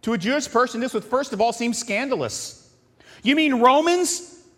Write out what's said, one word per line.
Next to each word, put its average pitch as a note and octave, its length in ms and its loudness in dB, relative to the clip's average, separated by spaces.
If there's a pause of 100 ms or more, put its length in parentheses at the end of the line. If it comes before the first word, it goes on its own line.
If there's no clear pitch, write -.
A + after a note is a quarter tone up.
To A3+ 100 -2
a A#3 40 0
Jewish B3 320 -2
person, A#3+ 300 0
this B3 140 -4
would A3 100 -4
first C#4 300 -4
of G3+ 80 -2
all A#3 120 2
seem A#3 200 -2
scandalous. G3+ 960 -6 (540)
"You C4+ 120 4
mean D4+ 200 2
Romans D#4 800 2 (220)